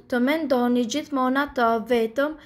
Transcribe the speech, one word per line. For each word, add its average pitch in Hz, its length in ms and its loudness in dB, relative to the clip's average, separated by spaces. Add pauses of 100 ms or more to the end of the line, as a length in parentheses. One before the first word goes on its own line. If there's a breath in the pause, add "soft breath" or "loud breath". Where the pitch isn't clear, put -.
të 247 160 0
mendoni 247 640 2
gjithmonë 269 540 -2
atë 285 240 -2 (240)
vetëm 247 560 0